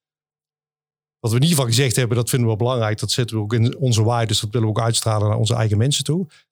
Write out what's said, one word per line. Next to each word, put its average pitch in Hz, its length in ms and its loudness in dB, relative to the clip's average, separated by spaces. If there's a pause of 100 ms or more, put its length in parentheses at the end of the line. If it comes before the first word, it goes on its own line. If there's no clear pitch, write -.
(1200)
wat 117 120 -2
we 117 60 2
in 131 60 4
ieder 165 140 4
geval 135 80 2
gezegd 117 300 2
hebben, 117 220 0
dat 120 120 -2
vinden 120 200 2
we 110 60 0
belangrijk. 113 440 -2
Dat 104 120 -6
zetten 113 240 -4
we 110 60 -2
ook 104 120 -4
in 117 240 2
onze 113 260 0
why, 117 220 0
dus 107 140 -2
dat 107 100 -6
willen 110 180 0
we 107 60 -2
ook 113 120 -2
uitstralen 107 440 0
naar 110 80 0
onze 113 180 0
eigen 110 220 0
mensen 131 260 0
toe. 170 240 -2 (240)